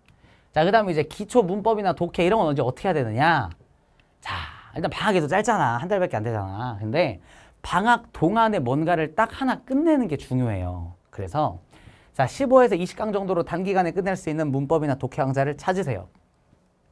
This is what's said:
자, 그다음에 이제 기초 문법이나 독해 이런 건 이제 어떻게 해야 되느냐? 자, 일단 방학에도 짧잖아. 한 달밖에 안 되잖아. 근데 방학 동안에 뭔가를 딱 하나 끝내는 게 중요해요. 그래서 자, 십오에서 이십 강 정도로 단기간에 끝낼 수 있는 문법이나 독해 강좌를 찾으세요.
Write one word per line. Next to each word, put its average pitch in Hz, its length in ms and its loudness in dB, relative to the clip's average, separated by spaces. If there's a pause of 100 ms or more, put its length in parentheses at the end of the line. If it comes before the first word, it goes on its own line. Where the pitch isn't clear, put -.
(520)
자, 156 140 2
그다음에 202 260 4
이제 151 120 2
기초 208 400 0
문법이나 202 500 0
독해 170 320 -2
이런 220 140 4
건 165 140 2
이제 139 80 0
어떻게 123 280 -2
해야 175 40 2
되느냐? 127 560 0 (680)
자, - 160 -10 (400)
일단 156 160 -4
방학에도 180 360 0
짧잖아. 175 500 2
한 147 100 -6
달밖에 180 300 0
안 107 60 -2
되잖아. 110 560 -4
근데 113 420 -2 (400)
방학 226 500 0
동안에 208 480 2
뭔가를 156 560 0
딱 226 240 -2
하나 254 220 -2
끝내는 277 460 2
게 143 100 -4
중요해요. 90 760 -4 (160)
그래서 98 500 -4 (540)
자, 131 140 0
십오에서 247 480 6
이십 170 220 -4
강 214 160 -4
정도로 190 300 0
단기간에 185 480 0
끝낼 185 260 -2
수 165 120 -8
있는 151 220 -2
문법이나 147 440 0
독해 - 220 -8
강좌를 139 400 0
찾으세요. 143 520 -4 (840)